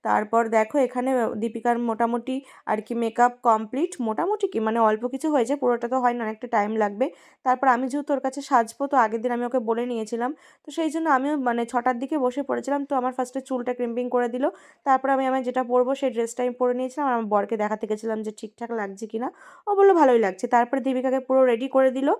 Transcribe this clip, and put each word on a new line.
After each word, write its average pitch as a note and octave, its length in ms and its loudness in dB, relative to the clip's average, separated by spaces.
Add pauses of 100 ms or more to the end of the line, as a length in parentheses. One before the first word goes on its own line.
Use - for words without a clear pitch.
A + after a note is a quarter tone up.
তারপর G#3+ 460 2
দেখো, A3 280 2
এখানে B3+ 320 0 (260)
দীপিকার A#3 440 -2
মোটামুটি A#3 560 -2 (300)
আর G#3+ 160 -2
কি G#3 140 -10
মেকআপ A#3 380 2 (100)
কমপ্লিট, A#3 560 0
মোটামুটি D#4+ 480 -2
কি, D4+ 120 -4
মানে A3 200 0
অল্প A3 280 2
কিছু C4+ 240 -4
হয়েছে, B3+ 240 2
পুরোটা A#3+ 340 0
তো C4 100 0
হয়নি, A#3+ 220 0
অনেকটা A3 260 -6
টাইম G#3+ 280 0
লাগবে। G#3 300 0 (360)
তারপর C4 260 0
আমি B3 200 2
যেহেতু C#4+ 260 -4
ওর C4 80 0
কাছে C4 200 -4
সাজবো, A#3+ 460 0
তো C#4+ 100 -2
আগের A3+ 240 2
দিন B3 100 -2
আমি A#3+ 140 -2
ওকে B3+ 140 0
বলে A3+ 260 -2
নিয়েছিলাম, A#3 460 -4 (280)
তো - 120 -18
সেই D#4+ 200 -2
জন্য D#4+ 180 -4
আমিও C#4 280 2
মানে A#3+ 280 -2
ছটার B3 340 -2
দিকে C4+ 180 -4
বসে B3+ 260 0
পড়েছিলাম। C4 420 -2
তো C#4+ 100 -6
আমার B3+ 180 -2
ফার্স্টে B3+ 280 -6
চুলটা B3 320 -6
ক্রিম্পিং B3 360 -4
করে A#3+ 200 0
দিল, B3+ 160 -2 (380)
তারপর C4+ 260 2
আমি C4+ 160 2
আমার C4 180 0
যেটা B3 200 -2
পরবো B3 320 2
সেই C4+ 160 -2
ড্রেসটা A3+ 300 -4
আমি B3 140 -2
পরে B3 180 0
নিয়েছিলাম। B3+ 320 -4
আর C4 80 0
আমার A3+ 160 -2
বরকে G3+ 280 0
দেখাতে G#3+ 300 -2
গেছিলাম A3 360 -4
যে G#3+ 120 -6
ঠিকঠাক A3+ 360 -14
লাগছে G3+ 360 -6
কিনা, A3+ 200 -6 (340)
ও - 140 -8
বললো, G4 180 8
"ভালোই C4+ 260 6
লাগছে।" F#3+ 280 0
তারপরে A#3+ 340 2
দীপিকাকে C4 400 0
পুরো C4 220 4
রেডি B3 260 2
করে C4 220 4
দিল। C4 180 0 (100)